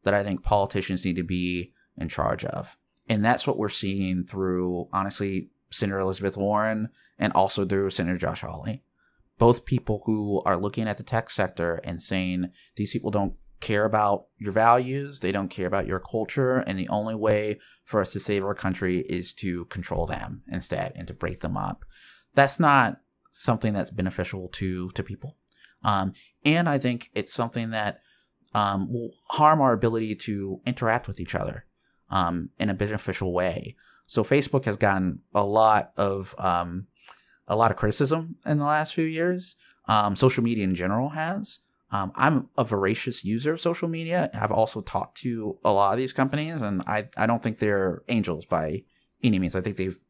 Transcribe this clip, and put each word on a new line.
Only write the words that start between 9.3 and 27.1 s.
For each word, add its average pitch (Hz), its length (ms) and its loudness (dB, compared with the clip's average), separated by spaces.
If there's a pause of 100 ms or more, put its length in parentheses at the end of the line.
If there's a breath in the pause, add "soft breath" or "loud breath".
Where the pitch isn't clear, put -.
both 120 260 6
people 110 420 -2
who 104 380 0
are 92 120 2
looking 104 320 -2
at 101 80 -2
the - 60 -14
tech - 280 -2
sector 85 540 -2
and 87 160 -6
saying, 90 500 -2 (260 soft breath)
"These 104 160 -4
people - 180 -4
don't 101 240 -2 (260)
care 107 240 0
about 104 420 2 (120)
your 101 140 -6
values, 127 680 4
they 95 120 0
don't 98 180 -2
care 92 160 -4
about 98 200 0
your 92 140 -2
culture, 127 580 0
and 95 200 -2
the 92 100 -4
only 110 260 -2
way 107 440 2 (260 soft breath)
for 107 160 0
us 92 120 -2
to 101 80 -4
save 101 220 0
our 98 120 -2
country 92 460 0
is 87 340 -4
to 87 320 -6
control 87 400 -4
them - 420 -8
instead - 480 -4
and - 100 -10
to - 80 -12
break - 260 -6
them - 160 -4
up." 101 280 -6 (500 loud breath)
That's 139 240 4
not 139 420 4 (320)
something 110 420 0
that's 95 160 -2
beneficial 92 580 -4
to, 92 420 -6
to - 120 -6
people. - 340 -12 (480 soft breath)
Um, 104 300 0 (300 soft breath)
and 165 240 4
I 143 100 2
think 123 360 -2